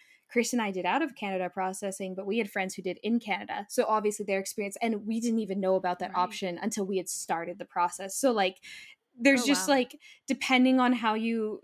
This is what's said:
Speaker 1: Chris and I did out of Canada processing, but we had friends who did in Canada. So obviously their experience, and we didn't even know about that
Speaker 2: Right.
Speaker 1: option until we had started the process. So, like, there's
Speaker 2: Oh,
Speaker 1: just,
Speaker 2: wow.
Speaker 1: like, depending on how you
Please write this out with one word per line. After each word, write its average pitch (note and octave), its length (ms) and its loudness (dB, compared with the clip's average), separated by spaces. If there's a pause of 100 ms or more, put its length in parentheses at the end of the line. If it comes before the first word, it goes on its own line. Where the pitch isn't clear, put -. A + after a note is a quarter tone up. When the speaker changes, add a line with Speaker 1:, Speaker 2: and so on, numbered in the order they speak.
(280)
Speaker 1:
Chris A#3 260 0
and B3 80 -2
I G#3 100 -4
did F#3 140 -4
out G#3+ 160 2
of C#4+ 140 -4
Canada F#3 340 -4
processing, F#3+ 640 -6
but G3+ 100 -8
we G3+ 140 0
had G#3 100 -2
friends F#3+ 240 -4
who - 80 -10
did F#3 220 -4
in A#3 160 2
Canada. G3+ 500 -6
So - 160 0
obviously G#3 400 0
their G3 140 0
experience, G3 420 -6
and A3 240 -2
we A3+ 140 -2
didn't A3+ 200 0
even G3+ 200 -2
know F#3+ 160 4
about F#3 240 0
that F#3 120 -6
Speaker 2:
Right. - 40 -8
Speaker 1:
option F3+ 460 -2
until G#3+ 240 -2
we F#3+ 120 -2
had F#3 120 -4
started F3 500 -4
the - 60 -14
process. F3+ 500 -4
So, C4 160 4
like, G3 260 2 (640)
there's B3+ 240 6
Speaker 2:
Oh, - 20 -2
Speaker 1:
just, C#4 220 4
Speaker 2:
wow. - 0 -
Speaker 1:
like, C4+ 320 2 (260)
depending C4 540 4
on B3 140 4
how A3 220 0
you A3 480 -2